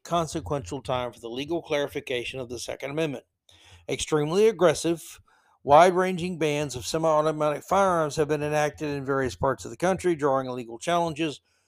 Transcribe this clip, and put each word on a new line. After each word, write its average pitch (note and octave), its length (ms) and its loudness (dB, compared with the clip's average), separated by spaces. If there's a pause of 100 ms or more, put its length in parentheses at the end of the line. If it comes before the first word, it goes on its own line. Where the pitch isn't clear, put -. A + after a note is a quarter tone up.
consequential D3+ 800 -4
time B2 280 -2
for - 80 -20
the A#2 80 -12
legal D3 360 -6
clarification C3+ 760 -4
of A#2+ 100 -10
the A#2+ 100 -10
Second C3 320 -8
Amendment. D3+ 340 -4 (640)
Extremely D#3+ 580 2
aggressive, E3 720 2 (440)
wide-ranging F3+ 760 6
bans D3 380 -2
of A2+ 100 -10
semi-automatic D3+ 800 0
firearms F3 540 2
have D3+ 100 2
been D3 160 -2
enacted D3+ 460 -2
in C#3+ 140 -6
various C3 320 -2
parts C3 300 0
of A#2 60 -12
the A#2 60 -14
country, F3+ 380 0
drawing C3+ 360 2
legal A#2 260 -10
challenges. E3 640 -2 (260)